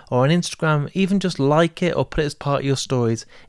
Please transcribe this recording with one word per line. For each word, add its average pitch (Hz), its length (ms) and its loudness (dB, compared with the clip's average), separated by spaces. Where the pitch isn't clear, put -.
or 123 140 2
on 135 60 4
Instagram, 156 640 0
even 190 260 0
just 185 200 -2
like 156 440 2
it 175 100 0
or 131 120 0
put - 160 -2
it 147 60 -2
as 147 60 -6
part 139 280 -2
of 135 40 -6
your 139 120 0
stories. 117 480 -2